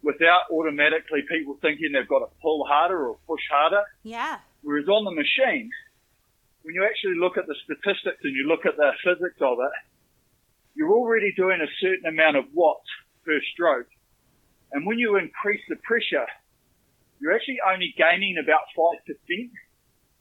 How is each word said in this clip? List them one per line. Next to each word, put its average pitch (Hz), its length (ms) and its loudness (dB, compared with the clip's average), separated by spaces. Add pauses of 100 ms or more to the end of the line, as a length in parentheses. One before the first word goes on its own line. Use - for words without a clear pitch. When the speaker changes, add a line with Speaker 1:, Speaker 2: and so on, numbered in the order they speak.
Speaker 1:
without 165 480 4
automatically 156 760 0
people 147 340 -6
thinking 147 300 -2
they've 131 160 -2
got 135 120 2
to 117 100 -8 (120)
pull 156 240 0
harder 151 420 2
or 113 100 -8 (100)
push 156 140 -6 (100)
harder. 160 300 4 (220)
Speaker 2:
Yeah. 233 340 -8 (240)
Speaker 1:
Whereas 147 260 -4
on 208 160 2
the 196 80 -6
machine, 175 580 -2 (920)
when 160 140 -12
you 190 100 0
actually 202 340 -2
look 180 180 0
at 185 100 -6
the 147 160 -8
statistics 196 600 -4
and 139 120 -4
you 135 120 -2
look 160 180 0
at 165 120 0
the 147 140 4 (120)
physics 180 380 -2
of 127 180 2
it, 127 160 -2 (1000)
you're 156 160 0
already 226 440 2
doing 185 260 2
a 151 100 -4 (100)
certain 185 240 -2
amount 156 320 4
of 131 160 0
watts 156 340 2 (380)
per 151 140 0 (140)
stroke. 147 340 0 (840)
And 143 140 -4
when 226 140 -2
you 214 180 2
increase 202 520 -4
the 170 80 -6
pressure, 202 500 -2 (920)
you're 151 140 0
actually 233 320 -2
only 185 320 0
gaining 180 400 2
about 156 400 2
five 165 280 0
percent. 190 460 -8 (680)